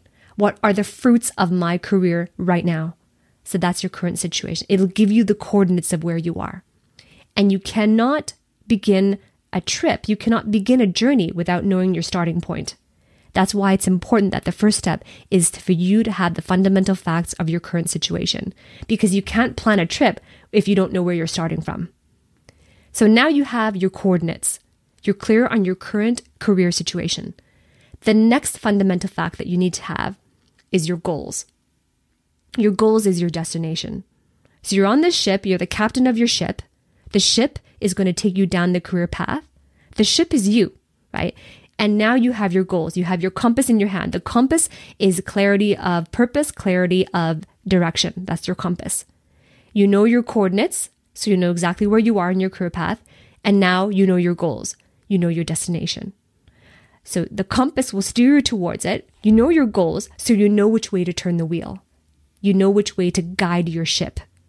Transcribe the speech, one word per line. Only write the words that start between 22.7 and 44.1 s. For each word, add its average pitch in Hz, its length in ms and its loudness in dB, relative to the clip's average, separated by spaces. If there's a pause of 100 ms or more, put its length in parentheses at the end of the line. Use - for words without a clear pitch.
So 214 140 2
now 233 220 6
you 285 160 2
have 220 320 -2
your 190 140 0
coordinates. - 680 -2 (440)
You're 202 100 0
clear 226 360 2
on 208 180 0
your 185 80 -2
current 220 480 -4 (160)
career 180 340 2
situation. - 600 -6 (680)
The 214 140 2
next 233 420 2
fundamental 196 540 0
fact 170 260 -6
that - 100 -10
you 180 120 -2
need 180 160 0
to - 80 -12
have - 360 -8 (540)
is 165 160 0
your 175 80 -2
goals. 165 480 -6 (1120)
Your 208 160 4
goals 220 340 2
is 180 140 2
your 175 80 0
destination. 165 760 -6 (580)
So - 140 -4
you're 196 100 4
on 254 160 4
this 339 120 2
ship, 196 300 0
you're 185 140 0
the 180 80 -2
captain 226 400 0
of 240 100 2
your 233 100 2
ship. - 360 -4 (500)
The 196 80 2
ship - 380 0 (240)
is 185 100 -2
gonna 185 220 0
take 185 240 -2
you 196 80 2
down 175 260 0
the 180 80 0
career 175 260 -2
path. - 400 -8 (500)
The 214 80 4
ship - 280 2
is 208 160 2
you, 208 240 2 (400)
right? - 220 -6 (440)
And 214 200 2
now 220 160 2
you 247 180 2
have 202 220 -2
your 190 100 2
goals. 170 320 -4
You 180 80 -2
have 180 160 -2
your 185 100 -2
compass 240 380 0
in 226 100 4
your 202 120 0
hand. - 220 -6